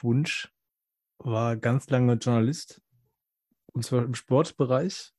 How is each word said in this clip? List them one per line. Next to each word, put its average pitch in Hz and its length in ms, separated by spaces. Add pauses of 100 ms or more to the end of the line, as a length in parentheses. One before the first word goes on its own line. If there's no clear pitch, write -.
Wunsch 127 480 (680)
war 117 380
ganz 120 340
lange 123 240
Journalist. 117 680 (880)
Und 117 140
zwar 123 180
im 120 120
Sportbereich. 139 1040